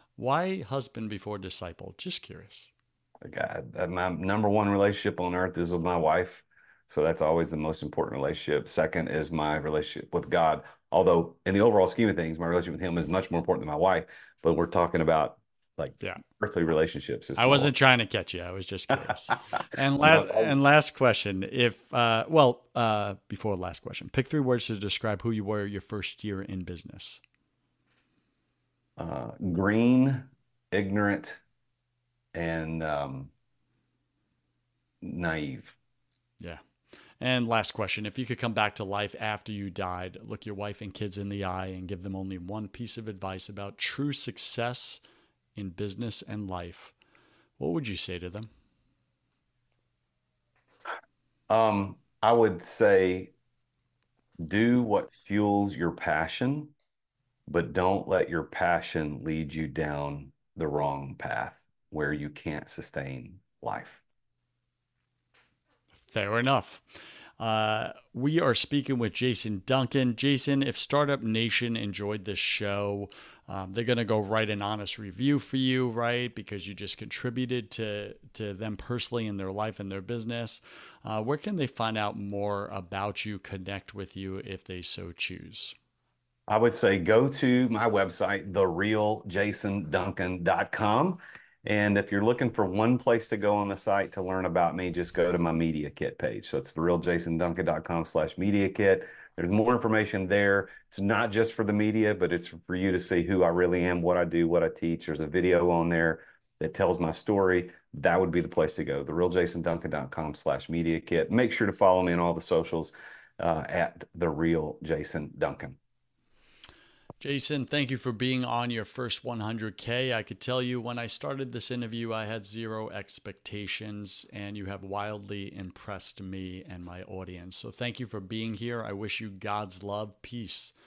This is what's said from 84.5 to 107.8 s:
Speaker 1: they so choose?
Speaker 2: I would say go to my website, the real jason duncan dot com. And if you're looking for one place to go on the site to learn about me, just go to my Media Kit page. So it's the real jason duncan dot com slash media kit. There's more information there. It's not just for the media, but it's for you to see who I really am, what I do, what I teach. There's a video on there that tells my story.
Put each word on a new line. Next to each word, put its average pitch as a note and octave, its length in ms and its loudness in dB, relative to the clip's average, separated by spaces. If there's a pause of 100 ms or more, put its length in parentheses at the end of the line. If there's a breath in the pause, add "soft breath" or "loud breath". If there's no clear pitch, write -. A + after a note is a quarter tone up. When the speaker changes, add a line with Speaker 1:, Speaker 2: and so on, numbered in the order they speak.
Speaker 1:
they F2+ 180 -10
so F2+ 300 -6
choose? - 640 -10 (720)
Speaker 2:
I G#2+ 100 4
would A#2 160 6
say G2+ 240 6
go F#2 300 6
to B2+ 420 4
my A2+ 200 2
website, G2 640 0
the F#2+ 120 4
real G#2+ 640 2
jason G2+ 640 0
duncan F#2 520 -2
dot F2 280 2
com. B2 480 2 (460 loud breath)
And G#2 320 4
if G2+ 160 0
you're G2+ 100 2
looking B2 260 4
for A2 160 2
one A2 320 4
place A#2 300 2
to A2+ 80 -4
go G#2 220 2
on G2+ 100 0
the G2 80 -4
site G2 380 0
to G2 80 -6
learn F#2 240 -2
about E2+ 280 2
me, F2+ 160 -2
just E2+ 240 -4
go F2 200 4
to E2+ 40 2
my E2+ 140 2
Media D#2+ 380 0
Kit - 280 -6
page. G#1+ 300 -4
So D#2 100 -2
it's - 140 -6
the - 80 -8
real F2 180 4
jason E2+ 400 0
duncan E2+ 280 0
dot E2 180 0
com E2 220 -2
slash D#2 320 -2
media G2 320 2
kit. F#2+ 360 4 (300 loud breath)
There's F2 160 -2
more A2 240 6
information G#2+ 520 2
there. G2+ 420 4 (180 loud breath)
It's - 140 -6
not G#2+ 280 2
just A2 240 2
for A2 120 0
the G#2 80 2
media, G#2+ 420 4
but F#2 160 0
it's E2+ 160 -2 (180)
for F#2 100 -4
you F#2 180 2
to F2+ 60 2
see F2 240 2
who F#2 200 4
I E2+ 60 6
really F2 340 4
am, F2+ 180 2
what F2+ 140 4
I F2 80 4
do, E2+ 240 2
what G#2 160 4
I D#2+ 60 4
teach. E2+ 360 -2
There's D2+ 140 -4
a D#2 80 -2
video F2 420 4
on E2+ 200 4
there E2 320 2 (380 loud breath)
that D#2 140 -4
tells F2+ 260 2
my E2 120 0
story. F#2 600 2 (240 loud breath)